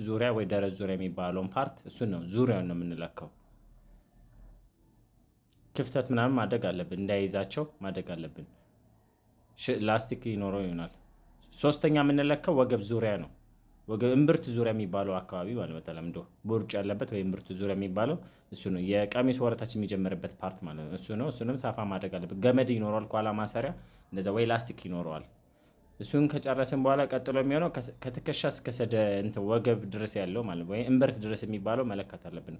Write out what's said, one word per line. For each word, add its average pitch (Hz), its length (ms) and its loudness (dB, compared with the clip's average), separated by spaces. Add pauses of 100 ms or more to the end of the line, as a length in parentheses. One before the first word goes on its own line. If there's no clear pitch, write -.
ዙሪያ 110 300 2
ወይ 110 140 2
ደረት 98 280 0
ዙሪያ 95 220 -2
የሚባለውን 92 540 -2
ፓርት 139 360 -4
እሱን - 240 -4
ነው፣ 85 180 -4
ዙሪያውን 104 400 2
ነው 87 80 -4
የምንለካው። 85 540 -8 (2500)
ክፍተት 127 320 0
ምናምን 127 280 4
ማድረግ 110 300 0
አለብን፣ 90 340 -4
እንዳይይዛቸው 98 640 0 (180)
ማድረግ 92 280 -6
አለብን። 80 360 -10 (1120)
ሽ-፣ 117 200 -2
ላስቲክ 110 460 0
ይኖረው 101 360 -2
ይሆናል። 85 320 -6 (600)
ሶስተኛ 147 440 4
የምንለካው 143 580 4
ወገብ 120 260 4
ዙሪያ 107 340 0
ነው። 82 140 -6 (580)
ወገብ፣ 110 240 2
እምብርት 151 380 6
ዙሪያ 117 220 2
የሚባለው 98 440 0
አካባቢ 92 380 -4
ማለት 87 200 -6
በተለምዶ 80 440 -8 (280)
ቦርጭ 107 280 0
ያለበት 101 360 -2
ወይ 104 120 -2
እምብርት 95 300 -2
ዙሪያ 98 240 -2
የሚባለው 101 420 0 (340)
እሱ - 180 -10
ነው። 90 140 0
የቀሚስ 104 560 2
ወረታች 117 340 0
የሚጀምርበት 95 600 -2
ፓርት 92 280 -8
ማለት 78 180 -8
ነው። 78 120 -10
እሱ 92 220 -8
ነው። 127 120 -2
እሱንም 120 300 -4
ሰፋ 113 280 -2
ማድረግ 95 280 -4
አለብን። 90 280 -6
ገመድ 127 300 6
ይኖረዋል 107 360 0
ከኋላ 110 260 0
ማሰሪያ፣ 113 380 -2 (340)
እንደዛ 95 260 -4
ወይ 113 140 4
ላስቲክ 117 380 0
ይኖረዋል። 85 420 -6 (720)
እሱን 143 280 2
ከጨረስን 135 540 0
በኋላ 135 260 4
ቀጥሎ 131 300 -2
የሚሆነው 143 340 2
ከስ-፣ 120 260 -6
ከትከሻ 139 500 -4
እስከ - 260 -4
ሰደ-፣ 120 220 0 (220)
እንትን 104 280 -2
ወገብ 113 420 4
ድረስ 104 280 -4
ያለው 98 280 -2
ማለት 90 160 -4
ነው። 85 100 -6
ወይ 107 160 -2
እምብርት 127 340 6
ድረስ 107 220 -4
የሚባለው 107 440 -2
መለካት 98 400 -6
አለብን። 82 340 -12